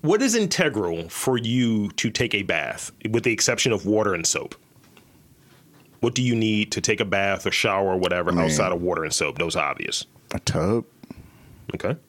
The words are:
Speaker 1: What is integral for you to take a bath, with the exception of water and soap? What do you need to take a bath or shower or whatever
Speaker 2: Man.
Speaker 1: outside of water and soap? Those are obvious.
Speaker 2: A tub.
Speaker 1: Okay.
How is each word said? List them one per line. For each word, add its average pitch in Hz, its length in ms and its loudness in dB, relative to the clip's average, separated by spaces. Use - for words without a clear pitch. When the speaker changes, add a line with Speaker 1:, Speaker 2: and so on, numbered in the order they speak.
Speaker 1:
What 196 200 4
is 240 140 2
integral 107 720 0
for - 280 0
you 117 540 0
to - 180 -4
take - 260 -2
a 101 80 -2
bath, 82 480 -4
with 113 140 0
the 123 100 2
exception 117 380 0
of 95 140 -2
water 104 280 2
and 82 120 -4
soap? - 300 -4
What 123 140 0
do 127 80 0
you 120 120 2
need 107 380 2
to 113 80 -2
take 110 200 2
a 107 40 2
bath 98 400 0
or 95 60 2
shower 98 380 2
or 92 80 2
whatever 87 340 2
Speaker 2:
Man. 87 140 4
Speaker 1:
outside 90 260 2
of 87 100 0
water 87 220 0
and 76 100 -2
soap? 71 260 -2
Those 82 180 -2
are 73 120 0
obvious. - 360 -6
Speaker 2:
A - 60 -4
tub. 98 460 0
Speaker 1:
Okay. 123 220 -4